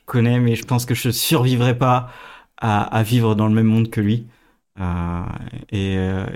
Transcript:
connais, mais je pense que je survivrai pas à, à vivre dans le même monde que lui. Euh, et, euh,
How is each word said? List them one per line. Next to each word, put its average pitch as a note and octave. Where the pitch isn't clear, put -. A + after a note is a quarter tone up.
connais, A#2+
mais A#2
je G#2+
pense A#2+
que B2
je B2
survivrai B2
pas B2+
à, G#2+
à A2+
vivre A2+
dans G#2+
le G#2+
même A2
monde A2+
que A2
lui. A2+
Euh, F2
et, F#2+
euh, F#2+